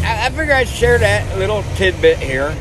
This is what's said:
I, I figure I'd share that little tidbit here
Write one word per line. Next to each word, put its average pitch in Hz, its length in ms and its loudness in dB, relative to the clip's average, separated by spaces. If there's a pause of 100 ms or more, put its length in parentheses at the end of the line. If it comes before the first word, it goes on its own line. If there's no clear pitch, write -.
I, 226 220 -2
I 262 40 0
figure 294 240 0
I'd 254 140 2
share 240 300 2
that 202 400 0
little 196 260 -2 (120)
tidbit 165 420 2
here 139 440 -4